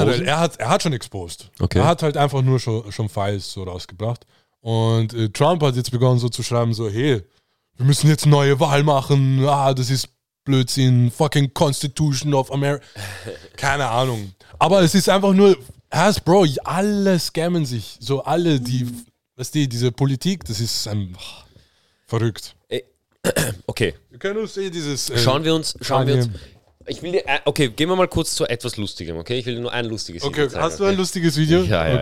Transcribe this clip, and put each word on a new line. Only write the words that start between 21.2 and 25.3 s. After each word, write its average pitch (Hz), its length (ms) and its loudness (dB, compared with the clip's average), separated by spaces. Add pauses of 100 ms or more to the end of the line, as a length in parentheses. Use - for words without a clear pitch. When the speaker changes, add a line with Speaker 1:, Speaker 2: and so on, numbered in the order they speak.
Speaker 1:
verrückt. 113 500 -4 (120)
Speaker 2:
Ey, 120 160 -6 (400)
<clears throat> 120 440 -4
okay. 101 280 -2 (140)
Speaker 1:
Wir 120 100 -20
können 202 200 -4
uns 214 180 -8
eh 196 120 -6
dieses, 147 400 -6
äh, 123 80 -4
Speaker 2:
Schauen 131 260 2